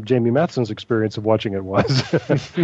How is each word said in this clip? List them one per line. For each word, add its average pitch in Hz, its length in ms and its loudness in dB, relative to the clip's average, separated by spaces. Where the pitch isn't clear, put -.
Jamie 120 280 2
Matheson's 127 400 0
experience 110 460 -2
of 107 80 -6
watching 110 280 2
it 98 100 -4
was. 101 400 0
<laughs> - 80 -